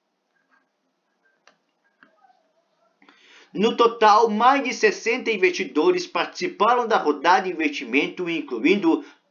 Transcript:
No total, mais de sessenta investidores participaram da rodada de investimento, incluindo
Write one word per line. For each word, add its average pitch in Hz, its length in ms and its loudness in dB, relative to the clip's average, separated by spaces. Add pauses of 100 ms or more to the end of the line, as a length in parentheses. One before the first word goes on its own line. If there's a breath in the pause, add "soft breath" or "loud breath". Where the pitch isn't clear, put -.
(3500 soft breath)
No 220 240 0
total, 226 500 4
mais 240 340 2
de 240 120 -6
sessenta 220 560 -2
investidores 180 760 -2
participaram 208 800 -2
da 214 120 0
rodada 160 460 0
de 185 80 -6
investimento, 151 760 -4
incluindo 160 720 0 (280 loud breath)